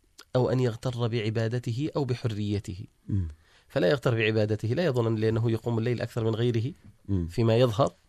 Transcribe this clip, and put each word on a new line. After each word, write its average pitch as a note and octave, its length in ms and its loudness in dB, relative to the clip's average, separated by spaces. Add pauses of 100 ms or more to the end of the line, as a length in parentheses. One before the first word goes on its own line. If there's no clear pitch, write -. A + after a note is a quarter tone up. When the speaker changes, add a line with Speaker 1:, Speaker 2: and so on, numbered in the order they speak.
(360)
Speaker 1:
أو B2+ 140 2
أن B2+ 100 2
يغتر A#2+ 480 -2
بعبادته A2+ 880 -2
أو D3+ 100 0
بحريته. G#2 800 -4 (240)
Speaker 2:
مم. F#2+ 180 0 (420)
Speaker 1:
فلا - 180 0
يغتر C3+ 280 2
بعبادته، A2 520 2
لا C#3 180 0
يظن A#2+ 300 2
لأنه A2+ 360 0
يقوم A2+ 260 -2
الليل A2+ 240 -2
أكثر A#2 220 -4
من A2+ 120 0
غيره A#2 360 0 (360)
Speaker 2:
مم. F2+ 200 0
Speaker 1:
فيما A2+ 300 2
يظهر B2 360 4 (160)